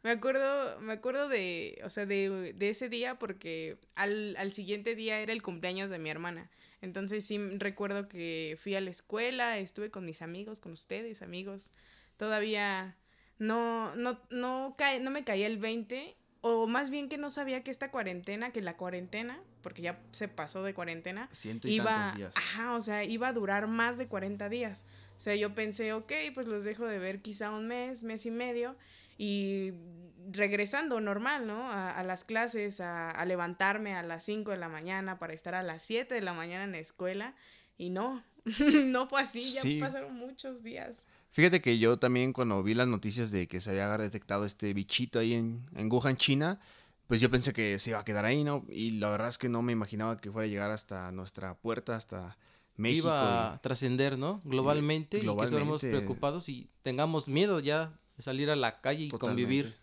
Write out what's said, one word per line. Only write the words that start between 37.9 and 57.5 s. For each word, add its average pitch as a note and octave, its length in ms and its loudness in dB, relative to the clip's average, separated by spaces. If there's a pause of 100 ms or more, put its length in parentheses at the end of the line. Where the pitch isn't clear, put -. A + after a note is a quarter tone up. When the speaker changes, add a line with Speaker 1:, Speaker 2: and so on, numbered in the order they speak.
Speaker 1:
<laughs> C#4 400 8
no B3+ 240 2
fue C#4 100 4
así, A#3+ 320 -2
ya C4+ 80 0
Speaker 2:
Sí. C4 180 2
Speaker 1:
pasaron C4+ 380 -4
muchos B3+ 480 -10
días. - 420 -12 (260)
Speaker 2:
Fíjate E3+ 300 8
que A#2 160 8
yo A2+ 220 8
también B2+ 320 6
cuando A2 320 2
vi G#2+ 100 4
las B2 140 6
noticias A2 420 0
de F#2 180 2
que F2+ 120 -4
se G2 120 -4
había G2+ 260 2
detectado G#2 480 0
este G2+ 280 -2
bichito A2+ 460 0
ahí A2+ 140 4
en, A#2 300 0 (120)
en A2 160 0
Wuhan, B2+ 240 4
China, D3+ 440 2 (460)
pues A#2 160 4
yo B2 80 8
pensé B2 240 4
que G#2 240 2
se A#2 140 0
iba G#2+ 80 0
a G2+ 60 -8
quedar G#2 200 0
ahí, C#3+ 180 4
¿no? C#3+ 260 0
Y A2+ 220 -2
la G#2 200 2
verdad G#2+ 160 0
es - 100 0
que B2+ 120 0
no A#2 120 2
me A#2+ 120 2
imaginaba A2 440 -2
que G2+ 140 -10
fuera A2 160 0
a - 20 0
llegar G2+ 220 0
hasta F#2 400 -6
nuestra F#2+ 440 -8
puerta, A2+ 400 -2
hasta G2 420 -8 (400)
México. D3+ 320 4
Speaker 3:
Iba A#2+ 440 4
a - 80 -12
trascender, C3 560 2
¿no? F3+ 260 -2
Globalmente, D3 720 2
Speaker 2:
Eh, - 20 4
Speaker 3:
y - 60 0
que A2 40 4
estemos G#2 220 4
Speaker 2:
globalmente. D3 380 2
Speaker 3:
preocupados C#3+ 600 0
y B2 200 -10 (120)
tengamos D3 460 2
miedo E3+ 320 6